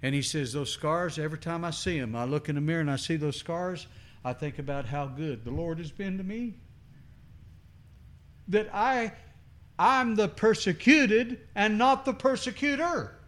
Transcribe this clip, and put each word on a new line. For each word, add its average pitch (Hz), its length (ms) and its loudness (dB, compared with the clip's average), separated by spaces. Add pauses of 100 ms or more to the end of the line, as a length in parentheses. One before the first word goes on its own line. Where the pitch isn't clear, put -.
And 135 140 -2
he 143 60 0
says, 135 320 -4
"Those 143 180 -4
scars, 160 480 -2
every 156 180 -4
time 170 260 -6
I 170 80 -4
see 165 280 -4
'em, 113 160 -4
I 117 80 -2
look 143 260 -2
in 147 60 0
the 143 60 -2
mirror 160 200 0
and 147 80 0
I 139 60 0
see 160 220 -2
those 147 200 -2
scars, 180 500 -6 (360)
I 127 100 -4
think 147 240 -6
about 143 280 -4
how 143 200 -4
good 135 380 -6
the 117 80 -6
Lord 165 280 -4
has 156 120 -10
been 190 260 -6
to 190 60 -6
me. 214 320 -6 (1900)
That 214 260 0
I, 226 400 0 (640)
I'm 240 380 4
the 208 120 4
persecuted 226 1120 4 (140)
and 214 220 2
not 262 280 4
the 262 80 0
persecutor." 269 1040 0 (120)